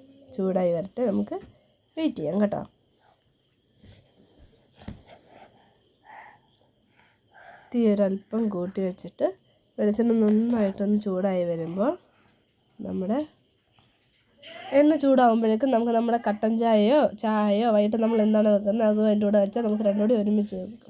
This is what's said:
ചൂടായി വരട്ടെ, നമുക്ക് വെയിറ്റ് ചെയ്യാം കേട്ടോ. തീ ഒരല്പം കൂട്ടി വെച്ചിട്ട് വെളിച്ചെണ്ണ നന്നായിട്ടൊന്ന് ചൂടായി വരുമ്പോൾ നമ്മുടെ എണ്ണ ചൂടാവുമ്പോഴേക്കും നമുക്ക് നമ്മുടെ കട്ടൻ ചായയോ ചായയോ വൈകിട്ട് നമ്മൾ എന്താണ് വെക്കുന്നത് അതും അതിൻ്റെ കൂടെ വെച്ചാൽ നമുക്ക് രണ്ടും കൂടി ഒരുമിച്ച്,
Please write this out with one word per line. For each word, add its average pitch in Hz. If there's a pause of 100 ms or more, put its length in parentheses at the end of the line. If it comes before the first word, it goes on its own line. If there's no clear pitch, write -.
(360)
ചൂടായി 185
വരട്ടെ, 190
നമുക്ക് 208 (600)
വെയിറ്റ് 311
ചെയ്യാം 165
കേട്ടോ. 202 (4000)
തീ 226
ഒരല്പം 202
കൂട്ടി 190
വെച്ചിട്ട് 185 (520)
വെളിച്ചെണ്ണ 226
നന്നായിട്ടൊന്ന് 214
ചൂടായി 185
വരുമ്പോൾ 175 (840)
നമ്മുടെ 196 (1500)
എണ്ണ 294
ചൂടാവുമ്പോഴേക്കും 240
നമുക്ക് 233
നമ്മുടെ 233
കട്ടൻ 220
ചായയോ 233
ചായയോ 214
വൈകിട്ട് 208
നമ്മൾ 220
എന്താണ് 214
വെക്കുന്നത് 208
അതും 214
അതിൻ്റെ 208
കൂടെ 202
വെച്ചാൽ 202
നമുക്ക് 214
രണ്ടും 202
കൂടി 220
ഒരുമിച്ച്, 208 (340)